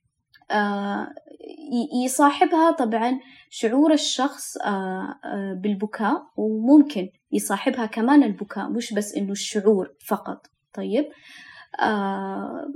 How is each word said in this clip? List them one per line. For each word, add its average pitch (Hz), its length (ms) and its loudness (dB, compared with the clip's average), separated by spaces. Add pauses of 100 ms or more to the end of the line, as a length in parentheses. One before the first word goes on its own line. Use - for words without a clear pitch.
(520)
آه، 202 640 -2 (580)
ي-، 240 340 -2
يصاحبها 311 680 4
طبعًا 247 480 0 (300)
شعور 277 440 4
الشخص، - 640 -2
آه، 190 680 -6
آه، 196 280 -6
بالبكاء، 208 680 -2 (140)
وممكن 220 720 4 (220)
يصاحبها 220 540 -2
كمان 240 380 4
البكاء، 202 460 -6
مش 233 240 -6
بس 208 220 -4
إنه 196 160 -2
الشعور 202 640 0 (140)
فقط، - 400 -6 (260)
طيب؟ 202 320 -2 (760)
آه، 196 960 -4